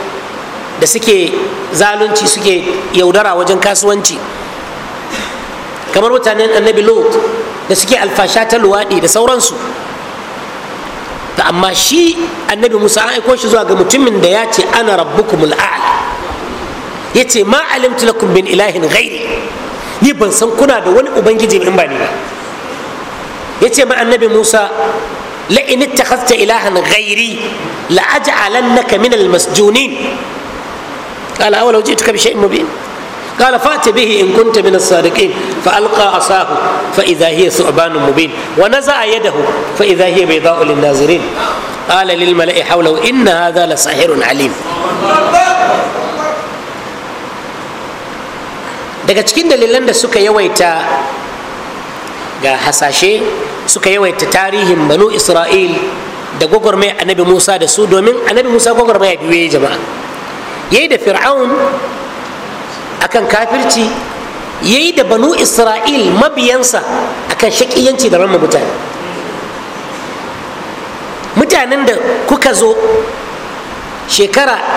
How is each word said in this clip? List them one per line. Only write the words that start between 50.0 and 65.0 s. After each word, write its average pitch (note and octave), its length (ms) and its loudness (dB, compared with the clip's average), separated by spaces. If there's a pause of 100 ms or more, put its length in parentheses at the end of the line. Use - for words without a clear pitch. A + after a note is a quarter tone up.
yawaita F3+ 640 2 (1600)
ga C3+ 160 2
hasashe, D3+ 640 0 (400)
suka - 240 -2
yawaita F#3+ 400 2
tarihin F#3 560 2
Banu D#3+ 320 4
Isra'il F3 560 2 (640)
da D#3 100 2
gwagwarmaya G3+ 540 2
Annabi F3+ 240 0
Musa F#3 320 2
da E3 120 0
su, G3+ 200 2
domin G3 260 2 (140)
Annabi A#3+ 240 0
Musa A#3 240 2
gwagwarmaya G3+ 400 2
biyu D#3 160 -4
ya E3+ 160 2
yi, - 20 -4
jama'a. C#3 280 0 (960)
Ya A#3+ 80 4
yi E4 80 0
da B3 80 2
Fir'aun B3 500 2 (1500)
a F3+ 80 0
kan A3+ 240 2
kafirci, A3+ 560 2 (800)
ya G#3+ 120 4
yi E4 120 2
da C#4 160 2